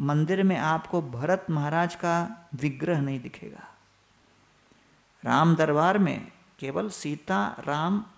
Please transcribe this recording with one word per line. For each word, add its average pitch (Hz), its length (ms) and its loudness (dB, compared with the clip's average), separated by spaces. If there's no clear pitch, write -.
मंदिर 151 420 2
में 190 140 4
आपको 160 440 0
भरत 147 480 -2
महाराज 160 460 0
का 170 600 -2
विग्रह 143 460 -2
नहीं 135 180 -2
दिखेगा। - 480 -16
राम 156 300 4
दरबार 156 420 4
में 156 340 0
केवल 160 300 -4
सीता, 190 720 -4
राम, 170 460 -2